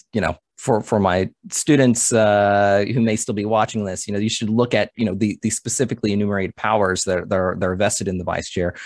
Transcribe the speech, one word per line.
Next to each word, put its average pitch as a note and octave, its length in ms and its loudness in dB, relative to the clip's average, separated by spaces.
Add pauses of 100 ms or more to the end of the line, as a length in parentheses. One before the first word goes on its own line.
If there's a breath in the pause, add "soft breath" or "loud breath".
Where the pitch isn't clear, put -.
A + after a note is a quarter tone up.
(120)
you G#2+ 80 0
know, D#2+ 160 -2 (220)
for, A#2 220 0
for G#2+ 200 0
my F#2 280 2 (220)
students, C3 600 2
uh, G2+ 800 4
who B2 80 0
may A2+ 160 2
still - 180 -6
be G#2 120 -4
watching G#2+ 380 0
this, F#2 220 -8
you G#2 60 -8
know, G2+ 80 -2
you G#2+ 80 0
should A2 220 -4
look A#2+ 240 2
at, G#2 200 0
you A#2+ 100 -2
know, F#2+ 100 -2
the, G#2 280 -2
the G#2+ 80 0
specifically A2+ 600 -4
enumerated G2+ 420 -2
powers G2+ 500 0
that, F2+ 240 -2
that G2 80 -2
are, F#2 220 0
that F#2+ 80 -2
are F#2 100 -2
vested G2+ 300 -2
in F#2 120 -4
the F2 60 -6
vice E2+ 240 -6
chair. F2 260 -4 (120)